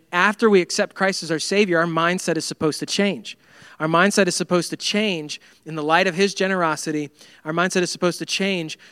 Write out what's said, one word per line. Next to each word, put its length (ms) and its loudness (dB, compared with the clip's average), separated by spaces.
after 360 2
we 120 8
accept 340 -4
Christ 260 -2
as 100 -8
our 80 -2
Savior, 400 2
our 60 2
mindset 520 0
is 80 -4
supposed 340 -2
to 60 -6
change. 520 -2
Our 100 -2
mindset 400 4
is 100 -2
supposed 320 0
to 80 -8
change 640 -4
in 100 -10
the 80 -4
light 240 4
of 80 -2
his 180 2
generosity. 760 -2
Our 80 -6
mindset 300 0
is 100 -2
supposed 280 -2
to 60 -8
change 540 -4